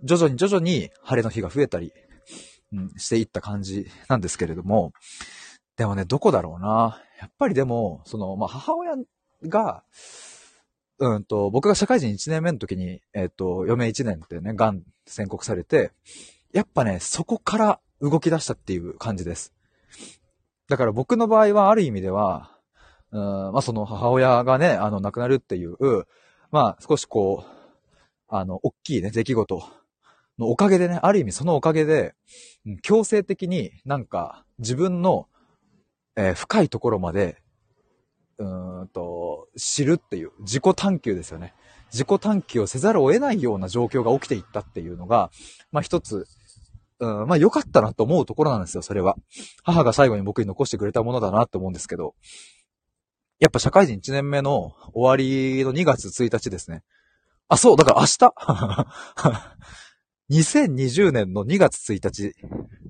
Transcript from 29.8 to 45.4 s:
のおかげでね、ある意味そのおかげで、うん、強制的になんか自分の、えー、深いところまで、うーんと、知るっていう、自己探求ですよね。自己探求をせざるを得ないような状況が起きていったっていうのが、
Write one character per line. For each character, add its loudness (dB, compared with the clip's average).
の -2
お 0
か 4
げ 6
で 2
ね、 -4
あ 4
る 2
意 2
味 -4
そ -6
の 2
お -2
か 2
げ 2
で、 2
う -10
ん、 -10
強 2
制 0
的 -6
に -4
な -4
ん -10
か -8
自 -4
分 0
の、 0
え 2
ー、 -2
深 0
い 2
と -8
こ 0
ろ 0
ま -4
で、 -2
う -10
ー -10
ん -16
と、 -10
知 -4
る 2
っ 2
て -12
い -8
う、 -14
自 -6
己 4
探 -2
求 -4
で -6
す -18
よ -14
ね。 -16
自 -4
己 2
探 0
求 -2
を -2
せ -8
ざ 2
る 4
を 6
得 4
な 0
い -2
よ 0
う -6
な -6
状 -2
況 -2
が 2
起 2
き -12
て -2
い -2
っ -14
た -6
っ -8
て -14
い -10
う -12
の -12
が、 2